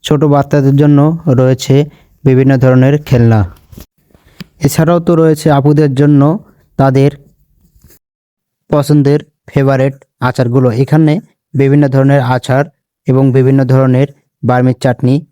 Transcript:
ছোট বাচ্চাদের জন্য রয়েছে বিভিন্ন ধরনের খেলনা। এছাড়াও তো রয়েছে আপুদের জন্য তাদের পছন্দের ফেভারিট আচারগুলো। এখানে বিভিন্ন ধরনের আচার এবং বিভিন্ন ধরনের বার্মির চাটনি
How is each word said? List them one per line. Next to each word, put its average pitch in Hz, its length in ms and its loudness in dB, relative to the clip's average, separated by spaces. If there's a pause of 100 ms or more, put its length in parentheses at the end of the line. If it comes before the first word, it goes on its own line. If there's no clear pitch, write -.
ছোট 151 200 -2
বাচ্চাদের 139 520 0
জন্য 147 220 2 (420)
রয়েছে 131 340 0 (500)
বিভিন্ন 135 320 2
ধরনের 131 380 2 (100)
খেলনা। 117 360 0 (1200)
এছাড়াও 160 400 0
তো 170 160 -2
রয়েছে 160 340 0
আপুদের 147 440 0
জন্য 143 280 2 (560)
তাদের 135 320 0 (1600)
পছন্দের 147 500 0 (260)
ফেভারিট 135 480 -2 (260)
আচারগুলো। 123 500 -2
এখানে 147 420 0 (420)
বিভিন্ন 139 340 2
ধরনের 135 380 0
আচার 127 380 -2 (420)
এবং 135 260 0
বিভিন্ন 135 320 0
ধরনের 131 440 0 (340)
বার্মির 127 380 0
চাটনি 127 340 -2 (180)